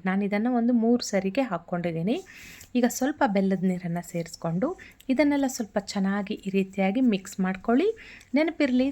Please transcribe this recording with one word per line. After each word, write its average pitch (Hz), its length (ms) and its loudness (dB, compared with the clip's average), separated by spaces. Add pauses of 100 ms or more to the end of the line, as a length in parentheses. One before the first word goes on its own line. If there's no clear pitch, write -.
ನಾನು 196 200 0
ಇದನ್ನ 208 200 0 (100)
ಒಂದು 233 140 2 (100)
ಮೂರು 240 300 2
ಸರಿಗೆ 196 400 0
ಹಾಕ್ಕೊಂಡಿದ್ದೀನಿ. 175 640 -2 (640)
ಈಗ 240 80 4 (120)
ಸ್ವಲ್ಪ 294 240 -2 (120)
ಬೆಲ್ಲದ 190 360 2
ನೀರನ್ನ 175 300 -4 (100)
ಸೇರಿಸ್ಕೊಂಡು 170 580 -4 (440)
ಇದನ್ನೆಲ್ಲ 285 440 2
ಸ್ವಲ್ಪ 214 220 -6 (140)
ಚೆನ್ನಾಗಿ 196 420 -2 (120)
ಈ 190 120 -4
ರೀತಿಯಾಗಿ 190 420 0 (120)
ಮಿಕ್ಸ್ - 320 -4
ಮಾಡ್ಕೊಳ್ಳಿ. 233 440 2 (480)
ನೆನಪಿರ್ಲಿ, 285 560 2